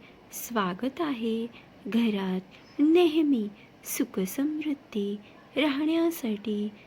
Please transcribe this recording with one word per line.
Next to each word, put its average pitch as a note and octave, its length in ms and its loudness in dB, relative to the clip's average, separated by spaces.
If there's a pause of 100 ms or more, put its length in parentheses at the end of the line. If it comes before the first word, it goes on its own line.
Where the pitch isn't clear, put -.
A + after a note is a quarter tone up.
(320)
स्वागत A3 720 -4
आहे. A#3 460 -2 (400)
घरात G3 540 2 (380)
नेहमी D4+ 680 4 (360)
सुखसमृद्धी C4+ 1300 -4 (380)
राहण्यासाठी C#4 1120 0 (160)